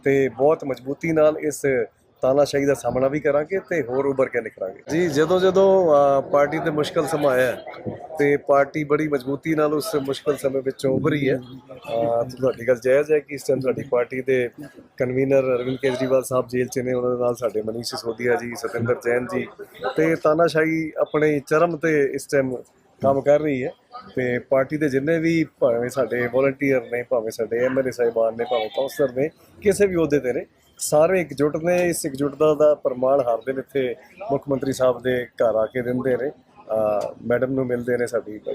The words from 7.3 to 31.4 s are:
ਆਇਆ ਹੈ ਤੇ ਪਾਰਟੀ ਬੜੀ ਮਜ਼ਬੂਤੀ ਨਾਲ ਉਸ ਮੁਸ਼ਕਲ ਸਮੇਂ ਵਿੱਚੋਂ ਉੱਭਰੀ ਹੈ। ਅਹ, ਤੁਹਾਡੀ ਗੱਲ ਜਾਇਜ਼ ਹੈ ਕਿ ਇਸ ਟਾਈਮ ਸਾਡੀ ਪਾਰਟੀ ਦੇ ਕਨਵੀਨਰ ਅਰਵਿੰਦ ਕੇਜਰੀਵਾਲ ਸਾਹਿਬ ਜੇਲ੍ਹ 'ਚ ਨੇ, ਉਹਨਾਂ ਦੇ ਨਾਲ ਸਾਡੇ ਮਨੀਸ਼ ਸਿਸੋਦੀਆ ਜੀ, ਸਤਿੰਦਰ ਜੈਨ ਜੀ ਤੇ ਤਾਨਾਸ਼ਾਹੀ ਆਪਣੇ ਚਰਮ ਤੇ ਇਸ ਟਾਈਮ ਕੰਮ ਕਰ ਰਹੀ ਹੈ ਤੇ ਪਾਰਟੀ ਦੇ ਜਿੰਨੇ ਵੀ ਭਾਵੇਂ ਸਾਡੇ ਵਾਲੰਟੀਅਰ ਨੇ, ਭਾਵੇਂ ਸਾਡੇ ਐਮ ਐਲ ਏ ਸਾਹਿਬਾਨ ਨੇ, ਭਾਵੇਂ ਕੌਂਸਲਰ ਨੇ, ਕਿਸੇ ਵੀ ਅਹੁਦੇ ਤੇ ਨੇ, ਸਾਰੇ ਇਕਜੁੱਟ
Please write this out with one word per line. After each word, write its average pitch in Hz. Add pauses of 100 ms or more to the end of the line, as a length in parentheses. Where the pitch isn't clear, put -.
ਆਇਆ 127
ਹੈ - (540)
ਤੇ 143
ਪਾਰਟੀ 143
ਬੜੀ 147
ਮਜ਼ਬੂਤੀ 139
ਨਾਲ 151
ਉਸ 147
ਮੁਸ਼ਕਲ 139
ਸਮੇਂ 135
ਵਿੱਚੋਂ 131
ਉੱਭਰੀ 143
ਹੈ। 135
ਅਹ, 117
ਤੁਹਾਡੀ 123
ਗੱਲ 127
ਜਾਇਜ਼ 139
ਹੈ 151
ਕਿ 147
ਇਸ 135
ਟਾਈਮ 135
ਸਾਡੀ 127
ਪਾਰਟੀ 123
ਦੇ 127 (500)
ਕਨਵੀਨਰ 131
ਅਰਵਿੰਦ 127
ਕੇਜਰੀਵਾਲ 131
ਸਾਹਿਬ 123
ਜੇਲ੍ਹ 123
'ਚ 131
ਨੇ, 127
ਉਹਨਾਂ 123
ਦੇ 120
ਨਾਲ 120
ਸਾਡੇ 110
ਮਨੀਸ਼ 113
ਸਿਸੋਦੀਆ 120
ਜੀ, 117
ਸਤਿੰਦਰ 113
ਜੈਨ 120
ਜੀ 120 (500)
ਤੇ 160
ਤਾਨਾਸ਼ਾਹੀ 160
ਆਪਣੇ 151
ਚਰਮ 160
ਤੇ 147
ਇਸ 139
ਟਾਈਮ 131 (460)
ਕੰਮ 135
ਕਰ 143
ਰਹੀ 139
ਹੈ 160 (460)
ਤੇ 123
ਪਾਰਟੀ 135
ਦੇ 151
ਜਿੰਨੇ 139
ਵੀ 165 (140)
ਭਾਵੇਂ 120
ਸਾਡੇ 120
ਵਾਲੰਟੀਅਰ 135
ਨੇ, 117
ਭਾਵੇਂ 113
ਸਾਡੇ 113
ਐਮ 131
ਐਲ 131
ਏ -
ਸਾਹਿਬਾਨ 113
ਨੇ, 117
ਭਾਵੇਂ 113
ਕੌਂਸਲਰ 135
ਨੇ, 135 (320)
ਕਿਸੇ 202
ਵੀ 185
ਅਹੁਦੇ 147
ਤੇ 127
ਨੇ, 131 (340)
ਸਾਰੇ 170
ਇਕਜੁੱਟ 143